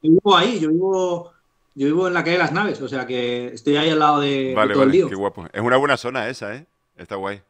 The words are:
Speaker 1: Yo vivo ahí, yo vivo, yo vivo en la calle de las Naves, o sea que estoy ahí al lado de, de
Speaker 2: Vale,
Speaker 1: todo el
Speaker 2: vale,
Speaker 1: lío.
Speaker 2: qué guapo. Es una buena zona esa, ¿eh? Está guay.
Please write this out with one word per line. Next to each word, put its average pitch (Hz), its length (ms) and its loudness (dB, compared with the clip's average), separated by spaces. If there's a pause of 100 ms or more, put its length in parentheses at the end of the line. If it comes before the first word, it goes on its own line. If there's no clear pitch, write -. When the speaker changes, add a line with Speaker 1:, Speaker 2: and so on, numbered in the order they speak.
Speaker 1:
Yo 156 80 4
vivo 185 260 6
ahí, 214 240 2
yo 156 100 -2
vivo, 180 600 -2 (420)
yo 139 120 -2
vivo 175 220 0
en 175 60 -4
la 185 80 0
calle 165 140 0
de 180 60 2
las 143 100 -2
Naves, 185 300 -4
o 127 60 -8
sea 127 180 -6
que 123 420 -4
estoy 143 280 -2
ahí 156 140 2
al 156 80 0
lado 151 220 4
de, 139 280 -2
de 131 60 -4
Speaker 2:
Vale, 107 200 2
Speaker 1:
todo 135 80 4
el 135 80 4
Speaker 2:
vale, 165 80 4
Speaker 1:
lío. 175 100 2
Speaker 2:
qué 98 60 -6
guapo. 95 380 -6
Es 101 100 -6
una 123 160 4
buena 139 180 2
zona 120 320 -6
esa, 110 260 -10
¿eh? 147 120 -18 (300)
Está 90 200 -14
guay. 98 340 -8